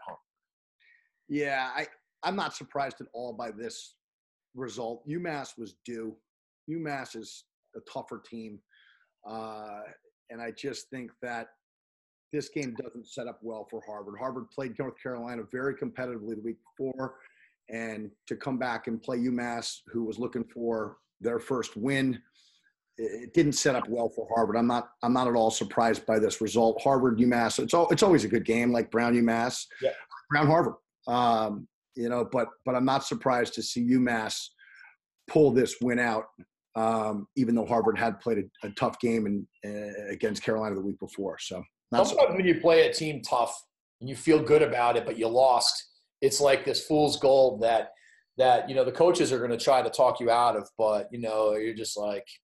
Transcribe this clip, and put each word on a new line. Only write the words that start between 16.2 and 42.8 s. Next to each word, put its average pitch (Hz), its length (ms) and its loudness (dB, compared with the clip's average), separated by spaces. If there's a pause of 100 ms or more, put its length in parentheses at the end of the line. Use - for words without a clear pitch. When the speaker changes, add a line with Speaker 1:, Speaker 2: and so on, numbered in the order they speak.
Speaker 2:
the 107 80 -14
week 113 140 -8 (180)
before, 131 400 -8 (540)
and 110 400 -10 (180)
to 139 80 -6
come 131 220 -6
back 117 300 -6
and 113 160 -6
play 127 160 -6
UMass, 120 680 -4
who 117 160 -6
was 107 140 -6
looking 120 260 -6
for 113 540 -6 (240)
their 117 160 -2
first 117 400 -6
win, 131 420 0 (800)
it, 110 280 -6
it - 100 -20
didn't 151 180 4
set 139 220 2
up 117 120 -2
well 117 220 -2
for 113 240 -10
Harvard. 110 240 2
I'm 117 80 2
not, 120 240 0 (140)
I'm 120 100 2
not 127 140 2
at 120 80 2
all 110 160 4
surprised 113 560 0
by 110 100 2
this 107 240 0
result. 110 400 2
Harvard, 127 380 2
UMass, 120 420 2
it's - 140 -2
al-, 170 140 4
it's 165 120 4
always 175 220 6
a 110 60 -2
good 110 160 0
game, 117 280 2
like 113 160 0
Brown, 120 240 2
UMass, 117 520 2 (160)
Speaker 1:
Yeah. 123 100 0 (400)
Speaker 2:
Brown, 147 160 4
Harvard. 160 260 4 (340)
Um, 117 600 0 (280)
you 117 140 -4
know, 120 220 -2
but, 120 160 0 (180)
but 127 80 -2
I'm 127 120 0
not 131 200 2
surprised 120 500 0
to 117 60 -8
see 120 240 -4
UMass 120 640 0 (840)
pull 151 220 6
this 120 300 2
win 123 180 0
out, 117 260 0 (500)
um, 110 600 -2
even 117 180 2
though 113 140 2
Harvard 113 320 2
had 110 200 0
played 113 200 0 (240)
a, 110 40 -8
a 101 40 -8
tough 120 280 -2
game 113 280 0
in, 101 200 -4 (160)
uh, 104 480 -10
against 101 300 -4
Carolina 110 320 -2
the 95 80 -4
week 98 180 -6
before. 95 380 -8
So - 260 -10 (280)
not 240 160 4
Speaker 1:
Sometimes 233 280 4
when 190 120 0
you 165 120 4
play 160 280 6